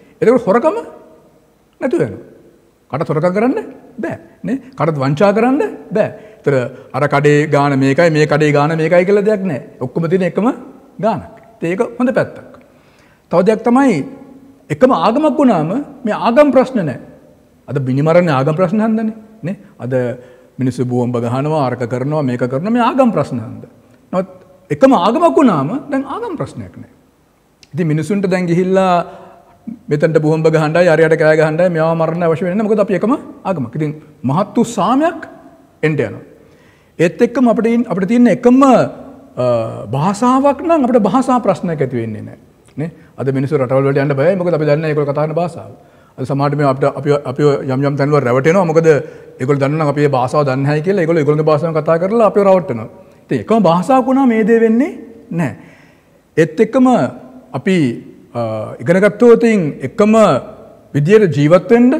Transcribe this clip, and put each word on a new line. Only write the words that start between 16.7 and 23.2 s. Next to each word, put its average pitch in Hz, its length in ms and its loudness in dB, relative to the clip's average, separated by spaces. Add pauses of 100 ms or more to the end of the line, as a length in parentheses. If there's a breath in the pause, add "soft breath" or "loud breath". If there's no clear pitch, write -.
නෑ. 139 140 -6 (680)
අද 131 100 -8
මිනිමරන්නේ 151 560 2
ආගම් 139 220 0
ප්‍රශ්න 185 240 0
හන්දනේ. 220 340 -2 (280)
නේ? 180 140 -8 (200 loud breath)
අද 123 180 -6 (600 loud breath)
මිනිස්සු 127 300 -2
බෝම්බ 123 300 -2
ගහනවා, 135 520 -2
අරක 123 220 -6
කරනවා, 139 340 -4
මේක 123 180 -4
කරනවා, 135 300 -4
මේ 240 120 0
ආගම් 254 300 2
ප්‍රශ්න 143 260 -4